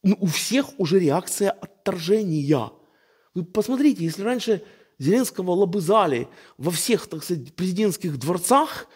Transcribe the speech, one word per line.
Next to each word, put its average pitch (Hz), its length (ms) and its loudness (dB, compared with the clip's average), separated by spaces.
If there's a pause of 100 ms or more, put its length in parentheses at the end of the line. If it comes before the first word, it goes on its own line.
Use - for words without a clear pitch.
Ну, 202 180 4
у 196 60 0
всех - 520 -2
уже 185 200 2
реакция 180 520 0
отторжения. 160 1200 -2 (640)
Вы 175 100 -4
посмотрите, 220 600 0
если 165 180 -4
раньше 220 400 -2 (360)
Зеленского 185 540 0
лобызали 180 760 2 (300)
во 156 120 -2
всех, 190 360 0
так 156 180 -10
сказать, 147 300 -6
президентских 180 640 -2
дворцах, 175 760 0